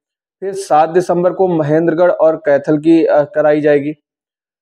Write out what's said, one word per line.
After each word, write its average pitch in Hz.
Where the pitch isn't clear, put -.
फिर 196
सात 165
दिसंबर 175
को 185
महेंद्रगढ़ 160
और 160
कैथल 147
की, 165
अ, 147
कराई 151
जाएगी। 147